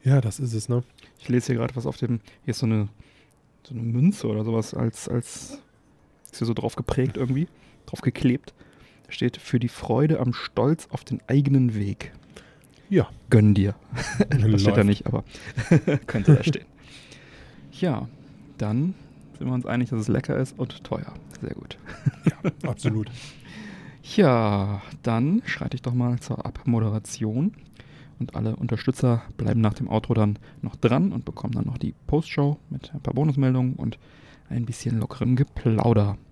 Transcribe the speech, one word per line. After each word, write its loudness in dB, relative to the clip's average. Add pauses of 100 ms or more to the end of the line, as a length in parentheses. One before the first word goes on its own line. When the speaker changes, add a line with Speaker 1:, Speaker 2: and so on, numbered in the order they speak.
Speaker 1:
Ja, 6
das -4
ist -4
es, -4
ne? 0 (360)
Speaker 2:
Ich -14
lese 2
hier 0
grad -4
was -6
auf -6
dem, -2 (240)
hier -6
ist -6
so 0
eine, 2 (760)
so -16
eine -8
Münze 2
oder -2
sowas -2
als, -4
als, -6 (720)
ist -18
hier -2
so 0
drauf -4
geprägt -2
irgendwie, -2 (380)
drauf -12
geklebt. 0 (540)
Da -18
steht, -2
„Für -2
die 0
Freude 0
am 0
Stolz 0
auf -8
den -6
eigenen 4
Weg.“ -4 (760)
Speaker 1:
Ja. 4 (220)
Speaker 2:
Gönn 8
dir. 4 (280)
<laughs> 0
Das 4
steht 6
da 6
Speaker 1:
Läuft. 6
Speaker 2:
nicht, 2
aber -2 (400)
<laughs> 4
könnte 6
da 0
stehen. -2 (1040)
Ja, -2 (500)
dann 0 (440)
sind -6
wir 0
uns -2
einig, -2
dass -2
es -4
lecker 0
ist -4
und -8
teuer. -8 (280)
Sehr -8
gut. -16 (460)
Speaker 1:
Ja, -2
absolut. -4
Speaker 2:
<laughs> -16 (920)
Ja, 4 (200)
dann 2
schreite -6
ich -8
doch -4
mal 0
zur -8
Abmoderation. -2 (680)
Und -6
alle -2
Unterstützer -2 (140)
bleiben 0
nach 2
dem -6
Outro -2
dann 2 (240)
noch -8
dran 2
und -8
bekommen -8
dann -2
noch -6
die -6 (140)
Postshow -2 (140)
mit -12
ein -8
paar -6
Bonusmeldungen 2
und -6 (500)
ein -4
bisschen -4
lockerem 0
Geplauder. 2 (160)